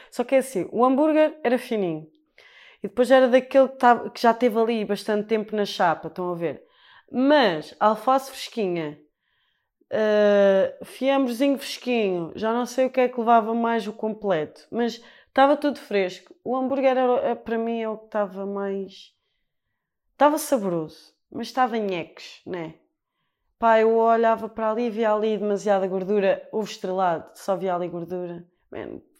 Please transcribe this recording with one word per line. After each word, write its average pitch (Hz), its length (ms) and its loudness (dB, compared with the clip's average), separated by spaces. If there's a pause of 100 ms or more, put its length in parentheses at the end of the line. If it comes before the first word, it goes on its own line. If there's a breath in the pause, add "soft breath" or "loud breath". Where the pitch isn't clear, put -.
Só - 140 -6
que 247 120 0
é - 40 8
assim, 196 320 -4
o 220 140 0
hambúrguer 311 580 2
era 247 140 2
fininho. 175 500 -4 (760 loud breath)
E 202 60 -8
depois 240 240 0
era 262 160 6
daquele 254 400 4
que 262 100 -10
tava, 233 320 4
que - 120 -14
já 233 120 4
teve 226 260 0
ali 226 260 0
bastante 208 420 -4
tempo 214 280 -4
na 208 100 0
chapa, 170 420 -2
estão 180 240 -8
a 175 40 -6
ver? 170 280 -6 (480 soft breath)
Mas, 247 680 2
alface 220 520 0
fresquinha, 170 680 -6 (880)
eh, 202 920 4
fiambrezinho 269 760 0
fresquinho, 196 800 -4
já 220 180 -4
não 240 120 -2
sei 262 220 -2
o - 20 -2
que 254 120 -2
é 247 80 2
que 247 100 -8
levava 226 340 2
mais 233 340 -2
o 208 60 -10
completo, 202 760 -6
mas 233 320 -4 (260 loud breath)
estava 277 280 4
tudo 294 240 -4
fresco. 190 640 -4
O 240 120 -4
hambúrguer 262 420 0
era, 247 220 2
é, 233 160 -2
para 233 220 -6
mim 233 240 -4
é 220 80 -4
o 214 80 -8
que 220 80 -20
estava 196 400 -6
mais, 196 680 -8 (960)
estava 294 260 2
saboroso, 196 760 -4 (160)
mas 233 160 -10
estava 240 300 -2
nheques, 185 680 -8
né? 165 300 -10 (840)
Pá, 226 200 4
eu 226 160 4
olhava 226 540 2
para 220 220 -4
ali, 233 180 -2
via 214 240 0
ali 214 240 0
demasiada 196 500 0
gordura, 190 640 0
ovo 214 160 -4
estrelado, 185 640 -4
só - 220 -4
via 185 180 -4
ali 175 140 -4
gordura. 175 580 -8 (260)
Man, - 300 -14 (180)